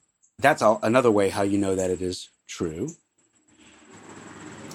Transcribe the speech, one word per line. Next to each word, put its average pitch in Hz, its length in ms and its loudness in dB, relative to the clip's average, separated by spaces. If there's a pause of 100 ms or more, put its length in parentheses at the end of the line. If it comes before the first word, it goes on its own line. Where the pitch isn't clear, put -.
(380)
that's 139 240 2
all, 107 200 4
another 120 300 4
way 101 160 4
how 98 140 -2
you 101 160 0
know 98 180 0
that 92 140 0
it 92 120 -4
is 90 260 -6 (200)
true. 90 420 -6 (1800)